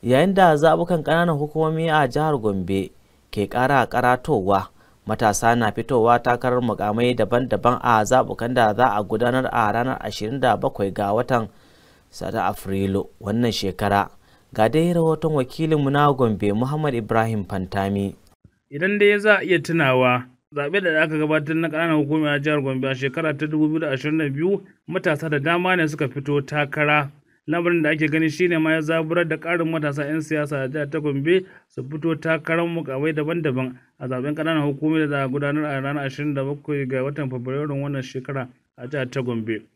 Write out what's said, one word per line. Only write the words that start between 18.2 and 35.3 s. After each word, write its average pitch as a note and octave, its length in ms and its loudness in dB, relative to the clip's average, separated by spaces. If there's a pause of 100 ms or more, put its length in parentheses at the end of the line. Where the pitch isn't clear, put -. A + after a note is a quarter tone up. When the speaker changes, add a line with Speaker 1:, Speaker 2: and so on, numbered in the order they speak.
Speaker 2:
Idan F#3+ 240 -2
dai G#3 220 4
za G#3 180 4
a F#3 60 -2
iya E3+ 180 2
tunawa, B2+ 640 2 (300)
zaɓe D3 260 -2
da D#3+ 220 2
aka D#3 180 -2
gabatar D3+ 320 0
na E3 160 0
ƙananan D#3 320 0
hukumi D3+ 240 0
a C#3+ 140 0
jihar D3 240 0
Gombe C3 260 -2
a C3+ 60 -2
shekara C#3 420 -2
ta D#3 80 -4
dubu D#3 220 2
biyu D#3 120 0
da D#3 140 -2
ashirin D3+ 240 -2
da D#3 80 0
biyu, E3+ 400 -2 (240)
matasa D#3+ 400 -2
da D3+ 80 0
dama F3 380 0
ne E3+ 120 2
suka D3 200 -2
fito C#3+ 340 -2
takara D3 680 0 (380)
lamarin E3+ 340 2
da D3 60 2
ake D#3 180 0
gani D#3+ 220 2
shine E3+ 280 0
ma D#3+ 160 2
ya D#3+ 80 0
zaburar E3 460 0
da D#3+ 100 -4
ƙarin E3 340 -2
matasa D3+ 340 -2
'yan D#3 160 -4
siyasa D3+ 420 -2
a C3 60 -4
jihar D3 220 -4
ta D#3+ 80 -4
Gombe D3+ 460 0 (220)
su - 160 -12
fito D3+ 320 -4
takarar E3 520 -2
mukamai D#3 460 -2
daban-daban D3 600 -2 (260)
a C3+ 80 -8
zaben C3 280 -4
ƙananan D#3 340 0
hukumomi D#3 300 0
da D3+ 80 2
za C#3+ 160 0
a C3+ 40 -2
gudanar C#3+ 380 -2